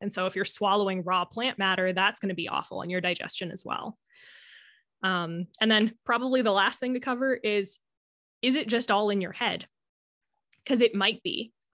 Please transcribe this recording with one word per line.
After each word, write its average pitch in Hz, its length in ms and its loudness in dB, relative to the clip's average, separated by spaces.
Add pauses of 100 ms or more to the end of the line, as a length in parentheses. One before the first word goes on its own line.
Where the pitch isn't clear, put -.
And 202 120 -6
so 185 140 -2
if 185 100 -4
you're 190 100 0
swallowing 190 560 2
raw 180 240 0
plant 240 320 -4
matter, 190 340 2
that's 190 280 0
gonna 196 140 -2
be 170 140 -6
awful - 320 -4
on 175 80 -6
your 180 140 -2
digestion 180 480 -4
as - 140 -10
well. - 340 -8 (1040)
Um, 175 440 -2 (140)
and 220 100 2
then 220 240 4 (100)
probably 254 380 2
the 214 100 2
last 196 280 2
thing 254 140 -2
to 247 60 -4
cover 262 340 0
is, 208 440 -2 (640)
is 254 120 4
it 285 140 -2
just 233 220 0
all 208 200 4
in 202 100 0
your 185 120 -4
head? - 340 -4 (1000)
'Cause 247 140 2
it 233 140 4
might 196 280 0
be. - 300 -6 (220)